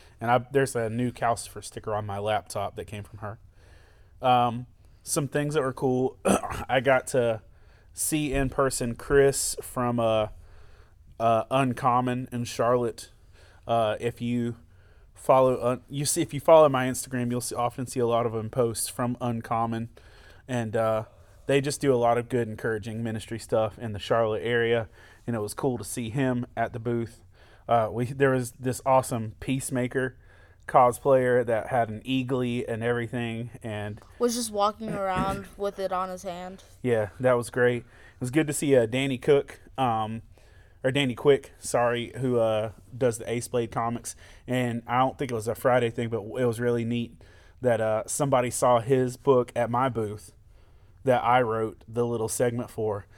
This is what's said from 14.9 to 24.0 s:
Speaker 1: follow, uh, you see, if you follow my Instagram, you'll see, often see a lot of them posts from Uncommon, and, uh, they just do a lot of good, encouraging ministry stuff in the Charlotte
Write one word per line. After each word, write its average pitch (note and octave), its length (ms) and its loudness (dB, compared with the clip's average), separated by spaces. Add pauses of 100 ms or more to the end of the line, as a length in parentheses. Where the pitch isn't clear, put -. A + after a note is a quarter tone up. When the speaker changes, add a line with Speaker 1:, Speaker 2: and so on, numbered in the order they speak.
Speaker 1:
follow, C3 420 4
uh, A#2+ 200 0 (120)
you C#3+ 160 -6
see, E3 180 0
if - 100 -4
you C#3+ 80 -6
follow D#3 280 10
my B2+ 180 2
Instagram, B2+ 440 -4
you'll B2 100 -2
see, A2+ 140 -8
often A#2+ 320 -4
see B2+ 140 -4
a A#2+ 60 2
lot A#2 180 2
of A2+ 80 -2
them A2 180 -4
posts A#2 380 -2
from B2 320 -4
Uncommon, A#2 680 -2 (580)
and, A#2 300 -4
uh, A2 280 2 (420)
they C#3 160 2
just C#3+ 180 -4
do C#3 140 2
a - 20 2
lot A#2 220 4
of A#2+ 100 -6
good, A#2+ 180 0
encouraging A2 560 -6
ministry A2 360 -6
stuff A2 400 -2
in A#2 140 -8
the G2 60 -8
Charlotte A2 440 0